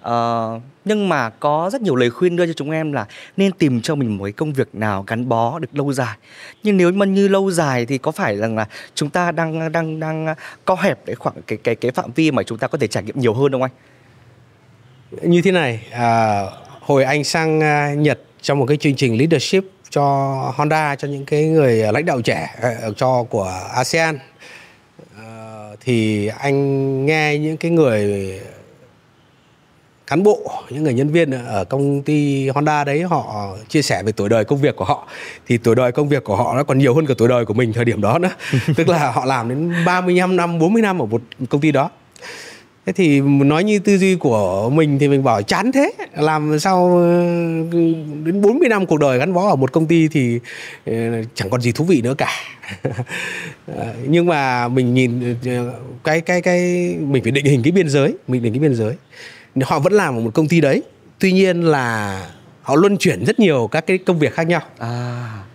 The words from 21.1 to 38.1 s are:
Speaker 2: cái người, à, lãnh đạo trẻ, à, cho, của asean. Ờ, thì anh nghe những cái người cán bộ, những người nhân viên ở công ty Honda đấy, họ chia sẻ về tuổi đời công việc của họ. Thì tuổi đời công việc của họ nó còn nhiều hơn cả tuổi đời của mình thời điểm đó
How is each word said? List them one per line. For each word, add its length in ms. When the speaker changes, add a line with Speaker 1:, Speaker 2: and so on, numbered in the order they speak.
Speaker 2:
cái 200
người, 380
à, 100
lãnh 120
đạo 180
trẻ, 400
à, 80
cho, 260
của 300
asean. 440
Ờ, 680
thì 420
anh 800
nghe 320
những 180
cái 140
người 640
cán 160
bộ, 280
những 140
người 100
nhân 140
viên 220
ở 340
công 380
ty 460
Honda 360
đấy, 180
họ 520
chia 140
sẻ 200
về 100
tuổi 160
đời 160
công 160
việc 160
của 80
họ. 240
Thì 100
tuổi 160
đời 180
công 160
việc 160
của 120
họ 200
nó 80
còn 140
nhiều 160
hơn 120
cả 120
tuổi 100
đời 160
của 100
mình 180
thời 120
điểm 160
đó 180